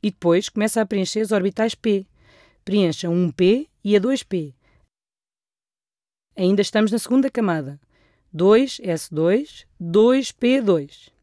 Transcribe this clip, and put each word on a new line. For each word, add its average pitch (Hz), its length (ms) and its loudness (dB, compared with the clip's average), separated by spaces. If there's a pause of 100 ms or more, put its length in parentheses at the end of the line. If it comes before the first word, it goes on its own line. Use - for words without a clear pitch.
E 214 80 -2
depois 170 380 0
começa 220 320 -2
a 214 40 0
preencher 202 360 -4
as 220 100 -4
orbitais 214 440 -2
P. 196 300 -2 (600)
Preencha 185 420 0
a - 20 -4
um 175 220 0
P 208 380 2 (140)
e 202 120 0
a 202 40 6
dois 247 220 0
P. 156 320 -8 (1800)
Ainda 190 260 0
estamos 214 300 0
na 226 80 -2
segunda 262 320 0
camada. 156 480 -4 (520)
Dois 208 500 2
S 165 320 -6
dois, 180 520 -2 (140)
dois 220 520 2
P 254 300 0
dois. 165 480 -2 (140)